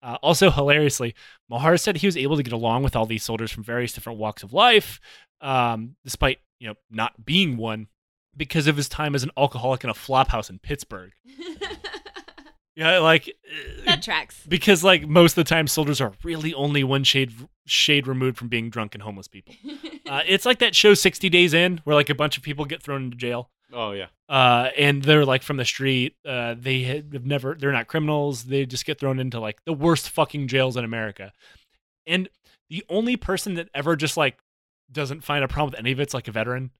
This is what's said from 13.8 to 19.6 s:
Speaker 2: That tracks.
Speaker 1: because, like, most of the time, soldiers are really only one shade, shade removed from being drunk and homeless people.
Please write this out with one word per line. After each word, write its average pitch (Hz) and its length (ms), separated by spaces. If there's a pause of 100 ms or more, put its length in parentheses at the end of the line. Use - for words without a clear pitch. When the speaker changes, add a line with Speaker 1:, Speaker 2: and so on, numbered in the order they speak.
Speaker 2:
That 349 180
tracks. - 440
Speaker 1:
because, 175 360
like, 165 240
most 165 240
of 170 120
the - 60
time, 160 160
soldiers 147 340
are 101 140 (100)
really 160 300
only 143 300
one 135 200
shade, 131 300 (320)
shade 143 400
removed 131 320
from 120 120
being 117 200
drunk 110 240
and 104 80
homeless 101 260
people. - 360